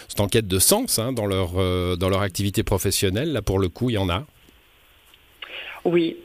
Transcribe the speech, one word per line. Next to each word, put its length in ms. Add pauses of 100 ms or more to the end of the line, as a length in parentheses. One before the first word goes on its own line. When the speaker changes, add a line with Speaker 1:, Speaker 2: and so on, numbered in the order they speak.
Speaker 1:
sont 140
en 60
quête 200
de 120
sens, 400
hein, 140
dans 120
leur, 300
euh, 400
dans 140
leur 120
activité 400
professionnelle. 720
Là, 100
pour 160
le 120
coup, 200
il 40
y 40
en 120
a. 160 (1600)
Speaker 2:
Oui, 400